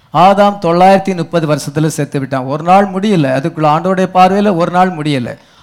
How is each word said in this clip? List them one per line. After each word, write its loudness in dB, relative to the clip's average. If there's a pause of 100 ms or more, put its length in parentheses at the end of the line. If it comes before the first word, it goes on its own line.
(140)
ஆதாம் 4
தொள்ளாயிரத்தி 2
முப்பது -2
வருஷத்துல -4
செத்து -6
விட்டான். -6
ஒரு -6
நாள் 2
முடியல, 0
அதுக்குள்ள -2
ஆண்டவருடைய 0
பார்வையில 2
ஒரு -2
நாள் 0
முடியல. -4 (260)